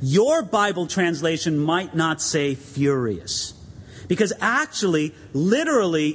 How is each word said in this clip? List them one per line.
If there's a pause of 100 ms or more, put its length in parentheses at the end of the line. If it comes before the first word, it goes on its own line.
your
Bible
translation
might
not
say
furious. (540)
Because
actually, (220)
literally,